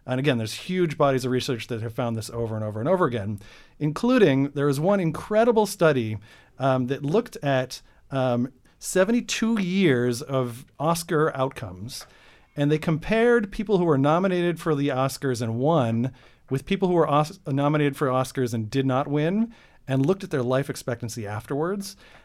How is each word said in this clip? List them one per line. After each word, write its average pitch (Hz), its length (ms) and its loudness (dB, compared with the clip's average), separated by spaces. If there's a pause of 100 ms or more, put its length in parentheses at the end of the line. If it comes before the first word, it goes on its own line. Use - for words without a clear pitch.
And 127 140 -2
again, 135 180 2
there's 110 160 -4
huge 180 440 -2
bodies 139 260 2
of 127 80 -4
research 123 360 -2
that 113 140 -6
have 113 120 -8
found 117 240 -4
this 110 140 -8
over 117 240 -4
and 107 100 -4
over 107 160 -8
and 131 80 -2
over 180 160 2
again, 110 340 -4 (400)
including 151 720 2
there 143 180 -2
is 139 120 0
one 196 200 2
incredible 214 640 2
study, 131 520 2 (420)
um, 131 280 2
that 139 180 -4
looked 208 320 -2
at, 131 440 -2 (300)
um, 127 400 0 (280)
seventy-two 220 800 0
years 135 600 2
of 127 440 -4 (120)
Oscar 160 600 0
outcomes, 117 680 -6 (500)
and 147 140 0
they 156 80 4
compared 220 720 2
people 214 260 0
who 180 80 2
were 156 120 4
nominated 170 600 2
for 160 160 0
the 143 140 0
Oscars 131 520 -2
and 113 160 -2
won 127 540 2 (380)
with 135 160 -4
people 196 240 0
who 180 60 2
were 165 140 4
Os-, 147 380 2
nominated 143 480 2
for 143 120 0
Oscars 127 460 0
and 113 160 -4
did 135 160 0
not 135 220 2
win, 170 460 0 (340)
and 135 180 2
looked 190 180 0
at - 80 -12
their 135 120 0
life 127 260 0
expectancy 120 560 -8
afterwards. 147 720 -6 (300)